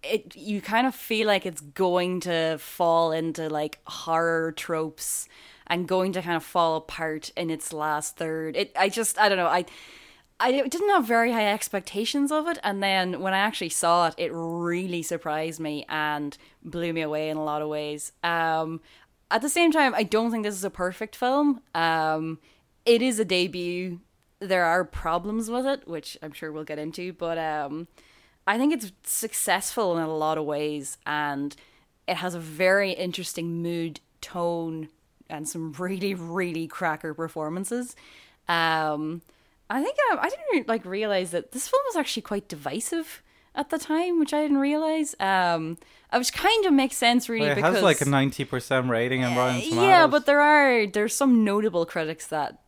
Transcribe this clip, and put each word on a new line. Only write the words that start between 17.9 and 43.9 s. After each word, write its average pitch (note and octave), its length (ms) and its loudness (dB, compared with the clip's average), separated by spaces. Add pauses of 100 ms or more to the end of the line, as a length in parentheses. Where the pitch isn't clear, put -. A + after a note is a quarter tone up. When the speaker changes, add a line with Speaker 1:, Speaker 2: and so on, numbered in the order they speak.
Speaker 1:
Um, E3 580 0 (500)
at A3 120 2
the C#4+ 60 -2
same E4+ 240 4
time, C#4 240 4
I G#3+ 80 0
don't A3+ 260 2
think A3+ 140 -2
this G#3 100 -4
is F#3 80 -8
a G3 80 -2
perfect F#3 460 -6
film. C4+ 460 2 (120)
Um, D#3+ 640 0 (460)
it A#3 180 8
is B3 160 2
a A3 60 2
debut. F3+ 760 -2 (380)
There F#3 280 2
are F3 180 4
problems G#3 680 -4
with B3 160 -2
it, C4+ 220 -4
which D#3+ 340 -10
I'm D#3 100 -12
sure D#3 200 -12
we'll D#3 120 -10
get D3+ 140 -8
into, E3+ 360 -8
but, E3 240 -4
um, D3+ 500 -4 (580)
I G#3 120 2
think D4 160 2
it's A3 180 -8 (100)
successful G3 960 0
in E3 80 0
a D#3+ 100 -2
lot D#3 220 0
of D#3 80 -2
ways, D3 640 -4
and C#3+ 500 -4 (500)
it F3+ 120 -2
has F3+ 160 -6
a F3 40 -8
very F#3 540 2
interesting E3+ 720 -6
mood, E3+ 360 -4 (220)
tone, E3 720 -4 (400)
and D#3 180 -10
some D#3+ 240 -8
<laughs> C3+ 60 -14
really, F#3+ 360 -4
really E3+ 540 -4
cracker D#3 460 -4
performances. F3 840 -6 (520)
Um, D#3+ 760 0 (460)
I B3+ 140 -2
think, C5+ 140 -2 (160)
um, D4+ 100 0
I E4 60 0
didn't D#5 240 -8
re-, D#4 160 2
like, A3+ 160 0
realize F#3+ 480 -2
that - 180 -4
this - 160 -8
film C5+ 220 2
was A4 80 -4
actually C4 260 -2
quite G3+ 240 -6
divisive E3+ 720 -6 (320)
at - 180 -4
the D#4+ 80 -2
time, E4 420 0